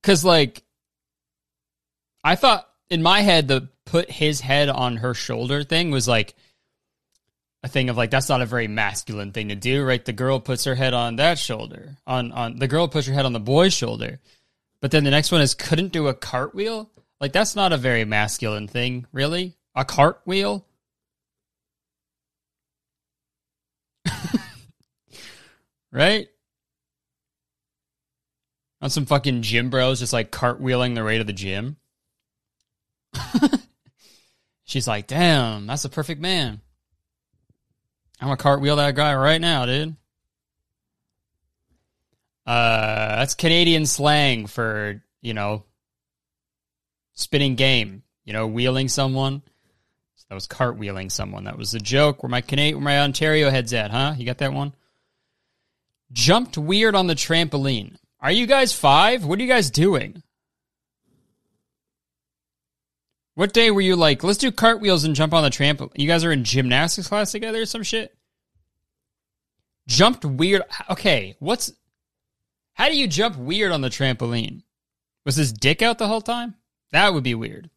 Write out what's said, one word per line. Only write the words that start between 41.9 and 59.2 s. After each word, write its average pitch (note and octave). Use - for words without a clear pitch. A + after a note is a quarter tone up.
Uh, A2
that's C3
Canadian E3
slang C#3+
for, G#2+
you A#2
know, G#2
spinning C#3
game, A#2
you G#2+
know, A2
wheeling B2+
someone. C3+
So -
that G2
was F#2+
cartwheeling G2+
someone. G2
That A2
was G#2
the A2+
joke. C3+
Where -
my B2
Cana-, D3
where C#3+
my C#3+
Ontario D3+
head's B2+
at, G#2+
huh? C#3
You A#2+
got B2
that C#3
one? C#3
"Jumped E3
weird G3+
on F#3
the E3
trampoline." C#3
Are C#3
you A#3
guys C4+
five? F3